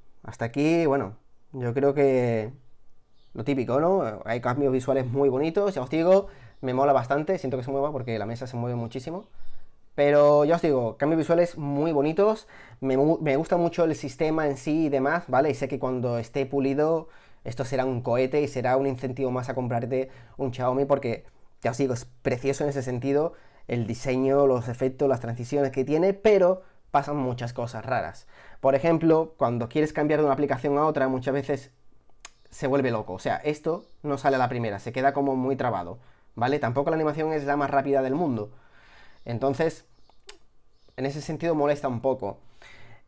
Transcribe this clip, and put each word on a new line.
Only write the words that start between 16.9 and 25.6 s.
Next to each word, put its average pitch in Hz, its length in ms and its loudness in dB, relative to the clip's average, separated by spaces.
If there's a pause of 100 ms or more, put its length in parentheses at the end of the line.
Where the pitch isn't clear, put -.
esto 120 220 -6
será 131 200 -2
un 123 160 -2
cohete 131 400 0
y 143 60 0
será 127 300 0
un 139 100 0
incentivo 127 440 -4
más 127 180 -4
a 123 60 -6
comprarte 127 540 -2 (280)
un 131 160 -4
Xiaomi 127 320 -2
porque, 127 400 -2 (360)
ya 120 100 0
os 120 60 -6
digo, 135 160 2
es 120 120 -8
precioso 135 580 -4
en 147 60 0
ese 135 120 -4
sentido, 135 520 0 (340)
el 120 200 -2
diseño, 135 600 2
los 123 200 2
efectos, 131 420 0
las 127 100 2
transiciones 123 520 -2